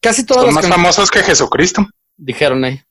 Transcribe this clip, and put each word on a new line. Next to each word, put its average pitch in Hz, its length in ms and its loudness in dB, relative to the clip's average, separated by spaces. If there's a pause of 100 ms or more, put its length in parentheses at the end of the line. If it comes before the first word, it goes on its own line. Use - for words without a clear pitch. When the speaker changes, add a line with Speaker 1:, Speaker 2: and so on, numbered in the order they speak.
Speaker 1:
Casi 233 240 0
todas 254 180 2
Speaker 2:
Son 240 40 2
Speaker 1:
las 233 80 2
Speaker 2:
más 208 100 0
Speaker 1:
can- 175 80 2
Speaker 2:
famosos 180 380 2
que 202 120 0
Jesucristo. 180 640 0 (300)
Speaker 1:
Dijeron 131 480 -4
ahí. 131 160 -6 (120)